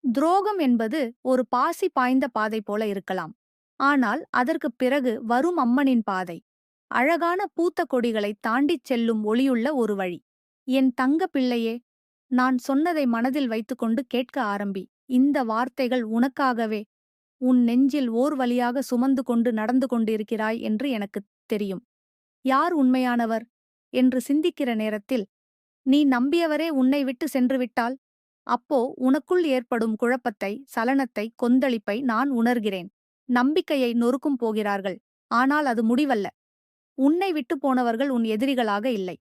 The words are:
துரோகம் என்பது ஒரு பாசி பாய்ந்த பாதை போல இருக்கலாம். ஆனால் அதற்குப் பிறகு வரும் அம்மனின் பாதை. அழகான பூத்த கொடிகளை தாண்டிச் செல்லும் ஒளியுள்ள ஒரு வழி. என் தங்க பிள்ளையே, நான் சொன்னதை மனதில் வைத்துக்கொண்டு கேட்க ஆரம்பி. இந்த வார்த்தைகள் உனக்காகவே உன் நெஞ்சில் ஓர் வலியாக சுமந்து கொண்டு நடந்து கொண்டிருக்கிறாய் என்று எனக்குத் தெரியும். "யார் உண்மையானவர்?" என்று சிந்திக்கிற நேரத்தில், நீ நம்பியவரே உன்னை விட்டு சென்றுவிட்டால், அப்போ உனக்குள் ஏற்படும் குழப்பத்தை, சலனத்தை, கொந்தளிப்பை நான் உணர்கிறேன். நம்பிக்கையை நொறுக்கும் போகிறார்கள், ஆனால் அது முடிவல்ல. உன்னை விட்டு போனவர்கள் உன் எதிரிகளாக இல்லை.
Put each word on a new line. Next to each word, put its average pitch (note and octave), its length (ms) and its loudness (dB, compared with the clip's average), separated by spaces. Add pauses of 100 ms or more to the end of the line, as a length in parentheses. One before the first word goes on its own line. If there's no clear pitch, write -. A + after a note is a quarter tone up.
(120)
துரோகம் F#4 460 0
என்பது A#3+ 600 0
ஒரு B3+ 280 0
பாசி D#4+ 440 -2
பாய்ந்த C4 360 2
பாதை A3 320 -2
போல G#3+ 260 -4
இருக்கலாம். F#3 480 -6 (420)
ஆனால் C4+ 540 0
அதற்குப் C4+ 480 -2
பிறகு B3 460 0
வரும் C#4 320 0
அம்மனின் C4 480 2
பாதை. F#3 380 -6 (440)
அழகான E4+ 600 0
பூத்த E4+ 380 -2
கொடிகளை A3 560 -2
தாண்டிச் C4+ 440 0
செல்லும் A3+ 500 0
ஒளியுள்ள C4 400 2
ஒரு G#3+ 220 0
வழி. F#3 260 -6 (460)
என் C4 260 2
தங்க D4 320 0
பிள்ளையே, A#3+ 540 -2 (460)
நான் B3+ 320 2
சொன்னதை D4 480 0
மனதில் B3 420 0
வைத்துக்கொண்டு A#3 560 -4
கேட்க B3+ 380 -4
ஆரம்பி. G3+ 460 -4 (180)
இந்த C4 380 2
வார்த்தைகள் B3 640 -2
உனக்காகவே A#3 720 0 (580)
உன் B3+ 220 4
நெஞ்சில் B3+ 460 2
ஓர் C4 280 0
வலியாக B3 420 0
சுமந்து B3+ 440 0
கொண்டு A#3 300 0
நடந்து B3 340 0
கொண்டிருக்கிறாய் A3 760 -2
என்று A3 300 -2
எனக்குத் G#3 400 -6 (160)
தெரியும். G3+ 360 -4 (640)
"யார் D4 320 2
உண்மையானவர்?" A#3+ 680 0 (480)
என்று B3+ 280 2
சிந்திக்கிற C#4+ 540 -2
நேரத்தில், G#3+ 520 -4 (560)
நீ C#4+ 240 4
நம்பியவரே D4+ 600 2
உன்னை C4+ 360 2
விட்டு C4+ 240 -4
சென்றுவிட்டால், B3+ 680 -2 (460)
அப்போ B3 540 -2
உனக்குள் D4 480 2
ஏற்படும் A#3+ 520 0
குழப்பத்தை, A#3+ 680 -4
சலனத்தை, B3 640 -2 (140)
கொந்தளிப்பை B3 600 2
நான் B3+ 300 0
உணர்கிறேன். A3 560 0 (400)
நம்பிக்கையை C4 640 2
நொறுக்கும் B3 460 0
போகிறார்கள், G#3 640 -2 (300)
ஆனால் C#4 340 2
அது A#3 320 2
முடிவல்ல. B3 300 0 (680)
உன்னை E4+ 380 2
விட்டு D4+ 260 -4
போனவர்கள் B3+ 500 0
உன் B3 140 0
எதிரிகளாக A3 600 -2
இல்லை. G3 360 -4